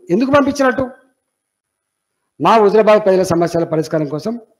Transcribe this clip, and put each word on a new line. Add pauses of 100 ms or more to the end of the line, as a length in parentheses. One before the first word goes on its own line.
ఎందుకు
పంపించినట్టు? (1500)
మా
హుజరాబాద్
ప్రజల
సమస్యల
పరిష్కారం
కోసం (200)